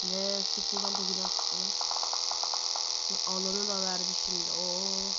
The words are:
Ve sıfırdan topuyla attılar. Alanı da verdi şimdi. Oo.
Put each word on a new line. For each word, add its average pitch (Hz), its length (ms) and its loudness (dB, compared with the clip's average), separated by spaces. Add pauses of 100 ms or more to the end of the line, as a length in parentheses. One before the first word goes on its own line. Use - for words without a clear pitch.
Ve 196 380 2 (140)
sıfırdan 196 380 0
topuyla 190 320 0
attılar. - 420 0 (1600)
Alanı 190 400 0
da 196 140 0
verdi 185 220 0 (220)
şimdi. 170 260 0
Oo. 190 680 -2